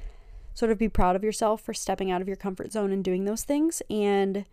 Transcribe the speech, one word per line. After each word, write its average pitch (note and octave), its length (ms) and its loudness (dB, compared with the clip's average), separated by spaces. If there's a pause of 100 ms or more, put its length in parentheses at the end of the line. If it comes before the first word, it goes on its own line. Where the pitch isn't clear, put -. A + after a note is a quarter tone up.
(540)
sort A3+ 180 2
of G#3+ 60 2
be G#3+ 120 2
proud F#3 260 6
of F#3+ 80 -2
yourself G#3+ 380 0
for - 120 -8
stepping F#3+ 380 -2
out F3+ 100 0
of F#3 60 -6
your G3 100 -4
comfort - 340 -6
zone G3+ 200 0
and G3 120 0
doing F#3 220 0
those G#3+ 180 -2
things, D4+ 460 0
and G3+ 640 2